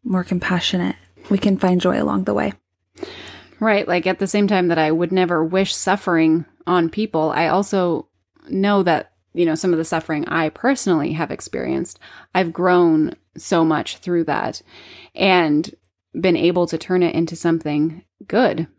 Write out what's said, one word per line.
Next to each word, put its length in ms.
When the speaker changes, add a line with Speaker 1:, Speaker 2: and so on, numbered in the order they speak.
Speaker 1:
more 220
compassionate. 720
We 80
can 220
find 220
joy 220
along 220
the 100
way. 200
Speaker 2:
Right. 260
Like, 200
at 120
the 80
same 220
time 200
that 100
I 120
would 220
never 320
wish 300
suffering 680
on 240
people, 440
I 140
also 580
know 360
that, 280
you 100
know, 120
some 160
of 60
the 60
suffering 440
I 220
personally 600
have 180
experienced, 680
I've 180
grown 640
so 280
much 340
through 260
that 380
and 600
been 180
able 320
to 100
turn 240
it 120
into 220
something 680
good 420